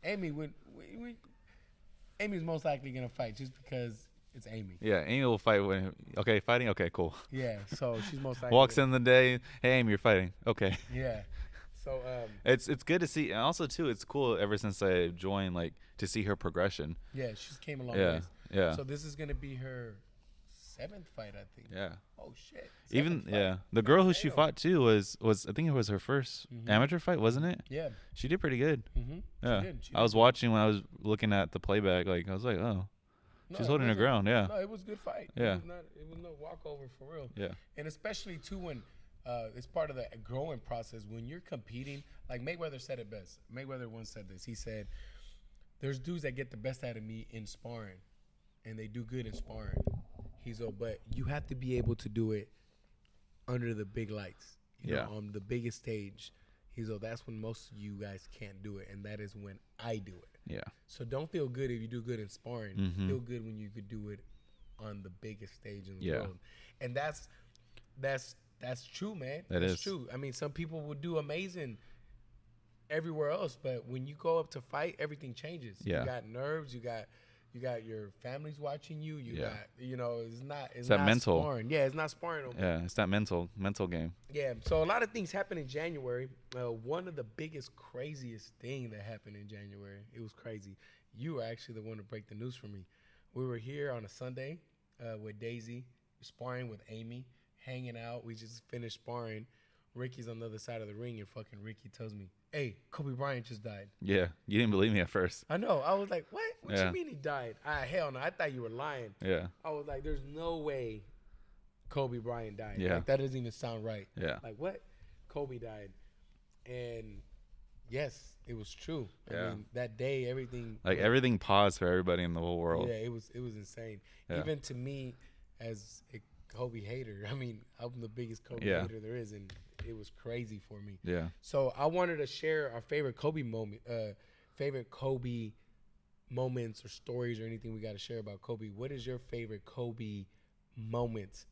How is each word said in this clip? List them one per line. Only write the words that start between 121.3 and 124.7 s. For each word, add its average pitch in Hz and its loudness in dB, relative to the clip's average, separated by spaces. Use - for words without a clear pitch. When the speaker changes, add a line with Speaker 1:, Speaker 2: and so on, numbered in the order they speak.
Speaker 2:
paused 101 6
for 90 4
everybody 90 4
in 85 0
the 82 -2
whole 87 0
world. 85 2
Speaker 1:
Yeah, 117 -2
it 113 -4
was, 113 -10
it 120 -10
was 120 -8
insane. 107 -12
Speaker 2:
Yeah. 170 0
Speaker 1:
Even 151 -2
to - -10